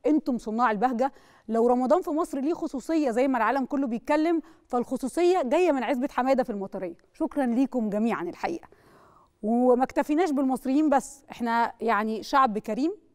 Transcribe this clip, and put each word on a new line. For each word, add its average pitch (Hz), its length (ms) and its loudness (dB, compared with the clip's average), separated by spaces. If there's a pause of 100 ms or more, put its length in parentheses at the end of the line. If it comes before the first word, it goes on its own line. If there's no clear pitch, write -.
أنتم 285 320 0
صناع 226 320 -2
البهجة. 240 420 0 (360)
لو 226 180 2
رمضان 254 360 2
في 359 80 -8
مصر 302 300 -2
ليه 302 140 -2
خصوصية 302 560 -2
زي 240 180 2
ما 254 100 0
العالم 240 260 0
كله 277 220 -2
بيتكلم، 302 560 0 (240)
فالخصوصية 294 760 0
جاية 311 300 2
من 269 120 0
عزبة 254 280 -2
حمادة 254 300 2
في - 80 -4
المطرية. 190 460 -8 (160)
شكرًا 294 340 -2
ليكم 240 440 0
جميعًا 214 320 -2
الحقيقة. - 460 -8 (760)
وما 247 420 4
اكتفيناش 302 460 0
بالمصريين 262 580 0
بس، - 420 0
احنا 233 500 -2
يعني 220 420 0
شعب 262 360 2
كريم 240 340 -4 (220)